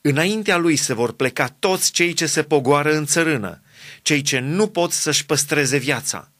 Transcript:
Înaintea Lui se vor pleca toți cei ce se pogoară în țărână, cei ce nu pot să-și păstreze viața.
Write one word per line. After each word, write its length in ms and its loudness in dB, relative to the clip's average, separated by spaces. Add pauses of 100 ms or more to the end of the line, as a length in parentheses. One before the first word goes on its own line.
Înaintea 560 0
Lui 200 2
se 180 -2
vor 180 -2
pleca 360 -2
toți 440 -2
cei 200 0
ce 140 -2
se 160 0
pogoară 540 2
în 100 -2
țărână, 560 -2 (400)
cei 200 0
ce 160 -2
nu 300 0
pot 240 0
să-și 340 -2
păstreze 500 0
viața. 640 -4